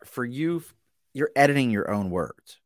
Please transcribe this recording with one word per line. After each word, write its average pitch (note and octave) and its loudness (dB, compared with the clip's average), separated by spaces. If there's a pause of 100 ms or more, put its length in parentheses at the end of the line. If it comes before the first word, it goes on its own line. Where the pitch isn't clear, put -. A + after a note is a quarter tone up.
for B2 -8
you, D#3+ -4 (500)
you're D3 -2
editing C#3+ 4
your G2+ 0
own G2+ -2
words, F2 -8